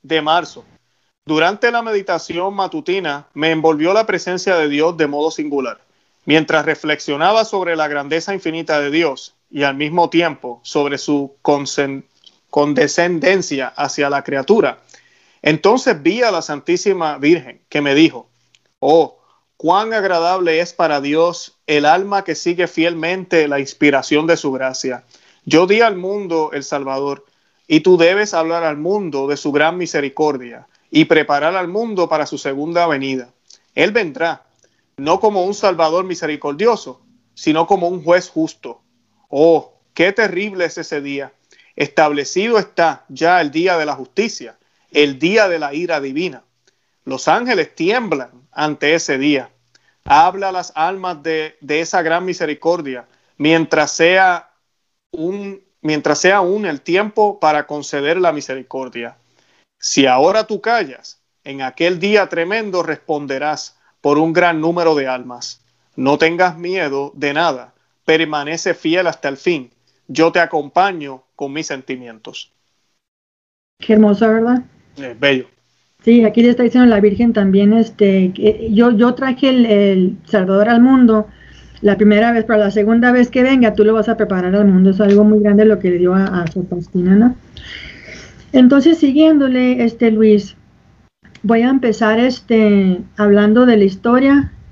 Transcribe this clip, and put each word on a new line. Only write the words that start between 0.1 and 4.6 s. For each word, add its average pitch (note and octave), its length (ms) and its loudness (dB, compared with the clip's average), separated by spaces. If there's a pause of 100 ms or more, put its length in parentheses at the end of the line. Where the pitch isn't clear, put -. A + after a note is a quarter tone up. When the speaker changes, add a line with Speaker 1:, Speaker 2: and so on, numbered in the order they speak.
Speaker 1:
marzo, D#3 420 -4 (600)
durante F#3 480 0
la A#3 100 -4
meditación F#3+ 720 -6
matutina, F3 800 -6
me D#3 160 -2
envolvió D#3+ 420 0
la A3 140 0
presencia F3+ 500 -4
de D3+ 120 0